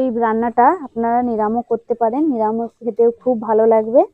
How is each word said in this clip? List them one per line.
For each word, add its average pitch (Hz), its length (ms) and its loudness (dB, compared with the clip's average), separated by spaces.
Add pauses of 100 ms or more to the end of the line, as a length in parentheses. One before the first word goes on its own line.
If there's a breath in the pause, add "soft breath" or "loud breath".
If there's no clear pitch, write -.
এই 262 60 0 (180)
রান্নাটা 233 420 0 (200)
আপনারা 233 320 -2 (120)
নিরামও 220 400 -2
করতে 233 300 -4
পারেন, 240 220 -2 (100)
নিরামও 226 320 -2 (140)
খেতেও 233 320 0 (120)
খুব 254 120 0 (140)
ভালো 220 160 4 (100)
লাগবে। 226 280 2 (120)